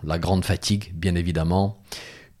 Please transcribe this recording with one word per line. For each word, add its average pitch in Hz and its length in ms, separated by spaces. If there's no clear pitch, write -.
la 80 160
grande 92 240
fatigue, - 500
bien 87 220
évidemment, 85 680